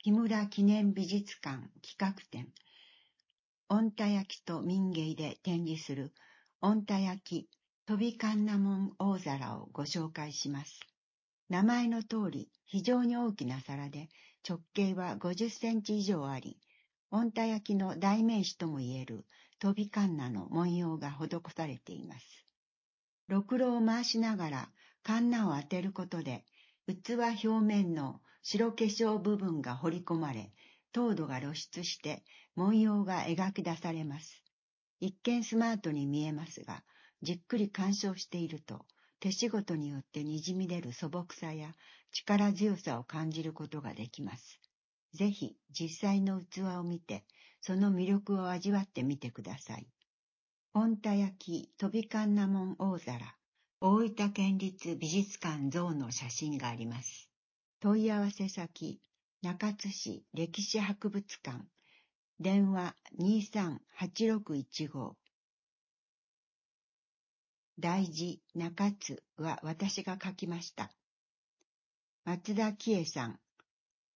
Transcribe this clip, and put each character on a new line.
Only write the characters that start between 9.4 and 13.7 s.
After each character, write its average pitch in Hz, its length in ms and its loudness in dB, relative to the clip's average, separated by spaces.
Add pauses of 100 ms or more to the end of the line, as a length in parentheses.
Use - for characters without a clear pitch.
を - 140 -12
ご 147 120 -4
紹 160 260 -2
介 151 220 -8
し 143 180 -4
ま 143 140 -6
す。 - 160 -18 (680)
名 185 140 2
前 240 240 6
の 233 160 0
通 214 300 -2
り、 - 160 -6 (160)
非 196 180 -2
常 247 220 4
に 240 120 2
大 233 160 0
き 135 140 -6
な 131 140 -4
皿 143 300 -8